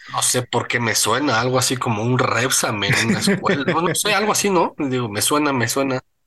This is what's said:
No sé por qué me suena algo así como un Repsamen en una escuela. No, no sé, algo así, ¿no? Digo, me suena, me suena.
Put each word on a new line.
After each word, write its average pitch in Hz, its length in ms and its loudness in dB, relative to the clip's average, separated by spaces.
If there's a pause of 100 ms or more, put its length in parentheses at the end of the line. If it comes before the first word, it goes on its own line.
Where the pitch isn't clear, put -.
(120)
No 120 100 -2
sé - 200 0
por 117 260 -4
qué 127 100 -2
me 113 160 0
suena 131 460 2
algo 131 180 0
así 127 180 0
como 113 280 -2
un 123 140 2
Repsamen 113 760 0
en 113 140 0
una 143 120 2
escuela. 190 460 0
No, 160 140 0
no 170 140 0
sé, 208 200 0
algo 208 180 0
así, 208 180 2
¿no? 190 280 2
Digo, 127 300 -2
me 104 140 -4
suena, 147 300 0
me 120 140 0
suena. 135 340 -2 (260)